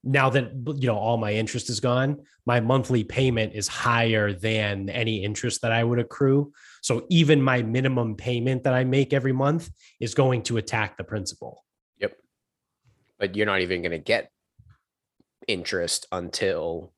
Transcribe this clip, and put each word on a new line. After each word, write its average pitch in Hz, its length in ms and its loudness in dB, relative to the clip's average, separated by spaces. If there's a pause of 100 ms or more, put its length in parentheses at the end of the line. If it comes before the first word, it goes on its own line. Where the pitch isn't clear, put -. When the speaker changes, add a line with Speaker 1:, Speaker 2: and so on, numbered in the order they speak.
Speaker 1:
now 135 260 4
that, 123 220 0 (260)
you 127 100 0
know, 107 100 2
all 113 200 0
my 107 160 0
interest 110 360 -2
is 113 100 -4
gone, 131 440 0 (220)
my 120 140 4
monthly 120 440 2
payment 117 500 0
is 107 140 -6
higher 113 680 2
than 101 560 -2
any 110 340 -2
interest 107 400 -4
that 117 80 0
I 117 120 2
would 120 160 2
accrue. 139 540 2 (300)
So 120 260 -2
even 156 320 6
my 127 220 2
minimum 120 520 0
payment 123 480 -2
that 131 100 2
I 127 100 2
make 131 300 2
every 135 200 0
month 143 380 0 (280)
is 117 140 -4
going 127 300 2
to 117 140 -2
attack 107 400 -2
the 95 60 -10
principal. - 600 -10 (340)
Speaker 2:
Yep. 98 180 -4 (1000)
But 98 180 -2
you're 104 120 2
not 98 140 2
even 90 200 -2
gonna 85 180 -4
get 107 320 -2 (1160)
interest 87 640 -4
until 85 880 -4